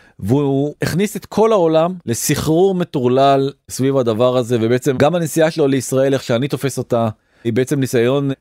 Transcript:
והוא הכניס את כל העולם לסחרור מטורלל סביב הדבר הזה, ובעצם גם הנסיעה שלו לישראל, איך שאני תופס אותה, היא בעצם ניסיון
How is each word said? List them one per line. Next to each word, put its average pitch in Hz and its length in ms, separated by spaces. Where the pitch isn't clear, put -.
והוא 139 640
הכניס 196 340
את - 100
כל 226 260
העולם 170 420
לסחרור 156 680
מטורלל 139 760
סביב 135 260
הדבר 123 400
הזה, 120 240
ובעצם 123 360
גם 143 180
הנסיעה 160 360
שלו 156 160
לישראל, 135 480
איך 127 80
שאני 127 260
תופס 135 300
אותה, 117 300
היא 113 80
בעצם 131 280
ניסיון 131 500